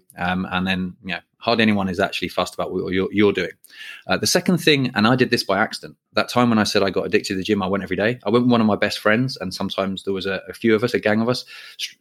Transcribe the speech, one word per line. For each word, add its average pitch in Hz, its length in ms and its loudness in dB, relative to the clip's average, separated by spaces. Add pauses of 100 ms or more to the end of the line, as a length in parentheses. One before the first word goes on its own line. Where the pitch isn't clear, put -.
(180)
Um, 90 320 -2
and 92 160 -2
then, 92 380 -4
you 95 80 -8
know, 85 80 -6 (180)
hardly 117 260 0
anyone 101 260 2
is 92 100 -4
actually 92 300 -2
fussed - 240 -4
about - 180 -6
what 92 220 -4
you're, 95 180 0
you're 101 220 4
doing. 92 180 -4 (560)
Uh, 92 80 0
the 98 120 0
second 180 320 2
thing, 139 360 2
and 104 120 4
I 127 80 4
did 123 140 2
this 117 140 0
by 98 160 0
accident, 82 380 -4 (160)
that - 160 0
time 123 200 2
when 110 100 4
I 104 40 6
said 101 200 2
I 98 60 2
got 92 160 -2
addicted 101 280 0
to - 20 -4
the 92 80 -4
gym, 101 180 0
I 95 60 -2
went 95 160 -2
every 92 140 -6
day. 113 260 0
I 101 60 -4
went 120 160 4
with 123 60 4
one 117 100 4
of 107 60 4
my 104 80 2
best 101 240 -2
friends, 123 420 0
and 92 120 -8
sometimes 95 500 -4
there 98 100 -4
was 92 120 -4
a, 95 220 -4
a 90 60 -12
few 113 200 2
of 107 100 2
us, 120 100 0
a 101 60 2
gang 107 220 2
of 113 80 0
us, 123 140 -2 (360)
s-, - 220 -10